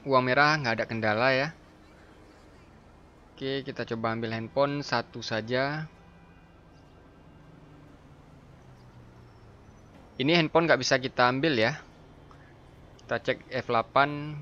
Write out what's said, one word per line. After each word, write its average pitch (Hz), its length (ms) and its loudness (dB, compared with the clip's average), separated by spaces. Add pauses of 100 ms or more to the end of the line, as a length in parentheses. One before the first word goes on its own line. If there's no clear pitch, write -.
uang 131 160 4
merah 143 320 4
nggak 123 240 -2
ada 110 80 -2
kendala 113 480 0
ya. 139 140 0 (1900)
Oke, 135 320 -6
kita 120 160 -8
coba 113 320 -4
ambil 113 220 -4
handphone 143 500 -2
satu 120 320 -4
saja. 127 640 -2 (4000)
Ini 135 240 0
handphone 160 300 2
nggak 131 100 6
bisa 131 160 0
kita 127 320 0
ambil 135 300 2
ya. 117 180 2 (1300)
Kita 120 160 -4
cek - 320 -6
F 123 180 -6
delapan, 147 760 0